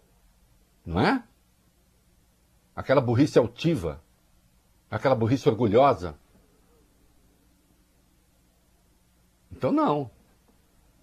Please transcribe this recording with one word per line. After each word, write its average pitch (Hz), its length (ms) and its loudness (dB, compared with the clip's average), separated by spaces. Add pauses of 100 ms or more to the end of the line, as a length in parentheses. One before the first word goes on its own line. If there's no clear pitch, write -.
(840)
Não 85 160 -4
é? 233 220 0 (1500)
Aquela 135 260 0
burrice 123 380 2
altiva, 110 640 -2 (880)
aquela 131 240 0
burrice 117 340 0
orgulhosa. 117 720 2 (3250)
Então, - 180 -4
não. 151 400 -2 (920)